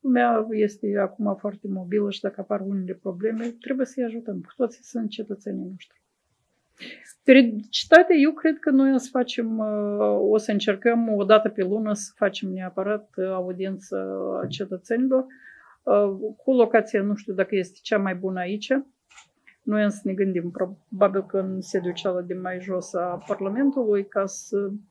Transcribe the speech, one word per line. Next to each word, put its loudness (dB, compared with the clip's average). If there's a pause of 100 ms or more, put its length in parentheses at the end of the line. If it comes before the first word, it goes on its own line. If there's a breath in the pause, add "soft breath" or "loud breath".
Lumea 4
este 0
acum -2
foarte -8
mobilă -2
și -10
dacă -6
apar -4
unele -6
probleme, -6 (100)
trebuie -2
să-i -6
ajutăm. -8
Cu -18
toții -4
sunt -6
cetățenii -10
noștri. -20 (1200 loud breath)
Fericitate, 6
eu 6
cred 0
că 0
noi 6
o 4
să -2
facem, -2
uh, 0 (120)
o 6
să 0
încercăm 2
o 0
dată 0
pe -4
lună -2
să -8
facem -4
neapărat, -6
uh, -4
audiență -8 (460)
a -6
cetățenilor, -2 (560 loud breath)
uh, 2
cu 0
locația, 4
nu 0
știu -8
dacă -2
este -4
cea 0
mai 0
bună -6
aici. -4 (920 soft breath)
Noi 0
însă 0
ne -2
gândim -2
probabil 0
că -2
în -4
sediul -4
cealaltă -4
de -6
mai -8
jos -6
a -4
Parlamentului, 0
ca -2
să -6 (200)